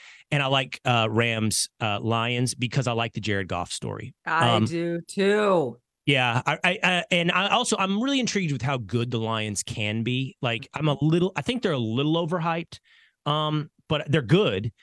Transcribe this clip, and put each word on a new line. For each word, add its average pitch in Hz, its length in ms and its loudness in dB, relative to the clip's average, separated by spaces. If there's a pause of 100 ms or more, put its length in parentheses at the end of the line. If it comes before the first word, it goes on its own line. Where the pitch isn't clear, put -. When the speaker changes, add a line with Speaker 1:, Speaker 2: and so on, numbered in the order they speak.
(320)
Speaker 1:
And 143 100 2
I 135 40 -2
like, 135 380 0
uh, 117 240 4
Rams, 110 600 0 (120)
uh, 104 200 -2
Lions 117 560 0
because 123 320 -2
I 120 40 2
like 117 200 -2
the 110 80 -8
Jared 98 260 -2
Goff 87 240 -4
story. - 420 -8 (140)
Speaker 2:
I 160 240 2
Speaker 1:
Um, 110 140 4
Speaker 2:
do 170 380 -2
too. 196 760 0 (260)
Speaker 1:
Yeah, 127 400 2
I, 151 200 0
I, 180 180 0
I, 180 300 2
and 175 180 2
I 185 180 0
also, 226 300 0
I'm 196 240 0
really 277 160 0
intrigued 196 340 0
with 131 100 -4
how 139 160 0
good 120 340 -2
the 120 60 -2
Lions 110 440 -2
can 107 400 -2
be. 127 400 -4
Like, 117 320 -2
I'm 156 140 0
a 143 80 2
Speaker 2:
Mm-hmm. 147 100 0
Speaker 1:
little, 175 300 2
I 143 60 -2
think 247 200 -2
they're 185 100 2
a 135 60 0
little 123 360 0 (120)
overhyped, 170 540 -4 (440)
um, 151 460 0 (180)
but 147 220 -2
they're 160 120 4
good. 117 500 2 (100)